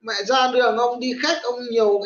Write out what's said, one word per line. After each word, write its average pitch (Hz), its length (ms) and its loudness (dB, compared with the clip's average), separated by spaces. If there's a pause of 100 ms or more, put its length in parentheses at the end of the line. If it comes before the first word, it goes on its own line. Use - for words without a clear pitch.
mẹ 208 240 -6
ra 254 280 2
đường 240 260 2
ông 247 220 0
đi 254 120 -4 (100)
khách, 311 200 0
ông 247 180 -6 (100)
nhiều 208 360 2